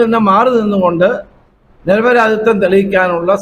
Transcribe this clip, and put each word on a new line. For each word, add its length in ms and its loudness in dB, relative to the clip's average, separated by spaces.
നിന്ന് 180 0
മാറി 280 2
നിന്നുകൊണ്ട് 500 0
നിരപരാധിത്വം 760 0
തെളിയിക്കാനുള്ള 680 0